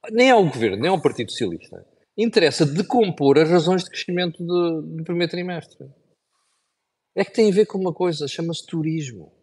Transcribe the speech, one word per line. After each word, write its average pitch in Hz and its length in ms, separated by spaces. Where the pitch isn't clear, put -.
nem 247 200
ao 214 140
governo, 113 320
nem 143 140
ao 190 100
Partido 120 300
Socialista, 87 560
interessa 180 480
decompor 156 760
as 156 100
razões 175 360
de - 60
crescimento 180 480
de, 165 580
do 160 80
primeiro 170 260
trimestre. 175 580
É 196 100
que - 80
tem 214 180
a 180 40
ver 208 120
com 196 120
uma 185 140
coisa, 151 360
chama-se 165 380
turismo. 151 640